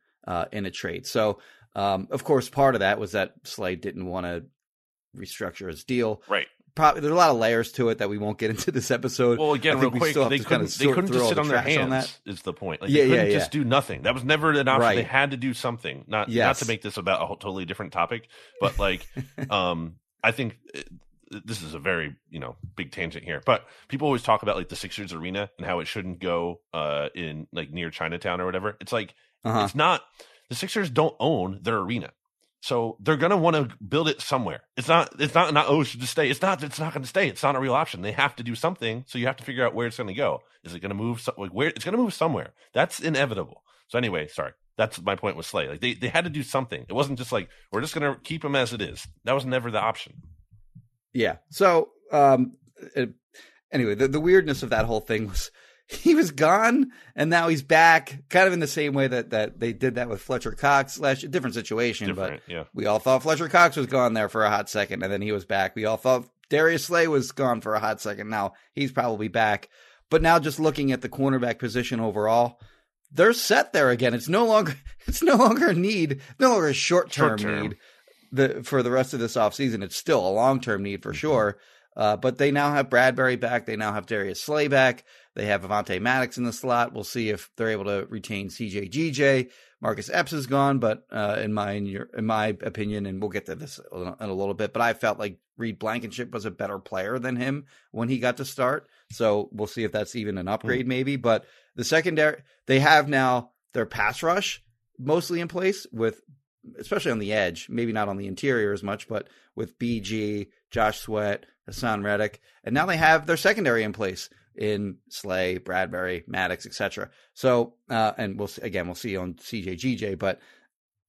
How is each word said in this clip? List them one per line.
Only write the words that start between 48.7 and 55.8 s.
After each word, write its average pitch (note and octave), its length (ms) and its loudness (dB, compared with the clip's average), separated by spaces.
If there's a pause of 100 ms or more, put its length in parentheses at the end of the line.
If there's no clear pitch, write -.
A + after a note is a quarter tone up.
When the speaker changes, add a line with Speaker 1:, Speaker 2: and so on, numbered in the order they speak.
Speaker 2:
it A2+ 100 -6
is." C#2 240 -10 (180)
That A#2+ 100 0
was C3+ 120 0
never B2+ 240 -2
the G#2+ 100 -2
option. - 340 -4 (1000)
Speaker 1:
Yeah. G2+ 240 0 (140)
So, E3+ 400 4 (220)
um, C3+ 440 6 (380)
it, B2 200 -4 (580)
anyway, A#2 220 2
the, B2+ 140 4
the D3 120 -2
weirdness D#3+ 420 4
of B2 80 -4
that A2 160 2
whole A2+ 140 0
thing A2 280 -2
was - 220 -4 (200)
<laughs> - 180 -20